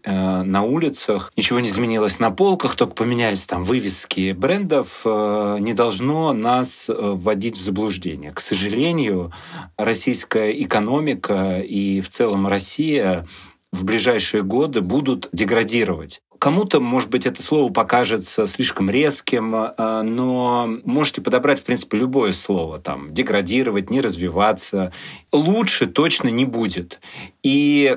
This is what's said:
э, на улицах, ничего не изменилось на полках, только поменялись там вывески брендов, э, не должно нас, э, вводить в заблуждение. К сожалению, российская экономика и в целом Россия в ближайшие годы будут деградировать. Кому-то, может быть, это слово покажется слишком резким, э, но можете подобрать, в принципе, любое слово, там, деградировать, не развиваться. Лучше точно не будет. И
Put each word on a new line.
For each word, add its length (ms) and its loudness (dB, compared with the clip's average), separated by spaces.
э, 380 0
на 200 2
улицах, 720 -2
ничего 240 0
не 80 0
изменилось 520 0
на 120 2
полках, 460 2
только 160 0
поменялись 520 0
там 200 -4
вывески 640 -2
брендов, 720 0
э, 560 0
не 140 0
должно 580 2
нас, 560 0
э, 80 0
вводить 640 -2
в 40 -8
заблуждение. 720 -4
К 80 -10
сожалению, 920 -2
российская 760 0
экономика 1080 0
и 400 0
в 80 -4
целом 400 0
Россия 800 0
в 100 -4
ближайшие 600 2
годы 360 0
будут 540 0
деградировать. 880 0
Кому-то, 400 4
может 320 0
быть, 160 0
это 120 -4
слово 320 2
покажется 760 2
слишком 420 0
резким, 640 0
э, 480 -2
но 640 0
можете 360 0
подобрать, 380 2
в 40 -16
принципе, 340 -2
любое 360 2
слово, 460 -4
там, 340 -8
деградировать, 800 0
не 100 2
развиваться. 920 0
Лучше 540 2
точно 440 0
не 160 2
будет. 540 -4
И 540 4